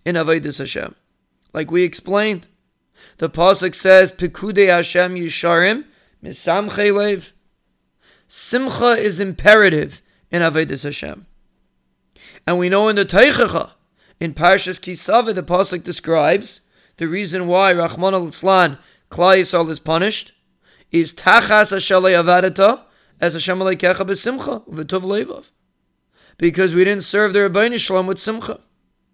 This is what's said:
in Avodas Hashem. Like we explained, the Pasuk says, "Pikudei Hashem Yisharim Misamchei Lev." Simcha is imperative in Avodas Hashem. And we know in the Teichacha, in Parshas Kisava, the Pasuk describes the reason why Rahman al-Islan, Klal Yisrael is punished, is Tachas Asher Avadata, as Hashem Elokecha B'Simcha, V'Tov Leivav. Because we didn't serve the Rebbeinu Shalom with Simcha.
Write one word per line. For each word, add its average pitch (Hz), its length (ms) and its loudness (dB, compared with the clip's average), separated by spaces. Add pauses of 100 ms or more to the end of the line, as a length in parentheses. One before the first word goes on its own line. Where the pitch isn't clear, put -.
in 175 100 -2
Avodas 156 440 -2
Hashem. - 360 -10 (580)
Like 156 180 -8
we 180 120 2
explained, 196 640 -4 (720)
the 165 100 -2
Pasuk 180 440 2
says, 190 380 6
"Pikudei 190 560 0
Hashem 180 480 2
Yisharim 175 720 0 (380)
Misamchei 202 680 -2
Lev." 202 400 -4 (960)
Simcha 247 640 -2
is 214 280 -2
imperative 190 840 2 (280)
in 175 120 -2
Avodas 151 420 -2
Hashem. 147 420 -12 (1200)
And 175 140 -2
we 180 100 0
know 202 200 2
in 208 80 -2
the 196 80 0
Teichacha, 202 640 2 (480)
in 165 140 -8
Parshas 180 460 0
Kisava, 208 540 -2
the 180 80 -6
Pasuk 175 420 -2
describes 165 800 -2 (360)
the 170 100 -6
reason 180 400 -6
why 185 240 2
Rahman 175 420 -2
al-Islan, 175 640 0 (320)
Klal 185 280 4
Yisrael 170 320 0
is 156 100 -8
punished, 175 540 -4 (580)
is 165 220 0
Tachas 208 600 4
Asher 190 220 0
Avadata, 185 840 4 (380)
as 170 140 -2
Hashem 180 240 -4
Elokecha 185 480 0
B'Simcha, 233 600 -8
V'Tov 156 360 -8
Leivav. - 480 -8 (840)
Because 170 380 0
we 180 80 6
didn't 202 180 0
serve 208 320 0
the 202 60 4
Rebbeinu 208 400 0
Shalom 185 260 -2
with 185 140 -6
Simcha. 220 400 -8 (540)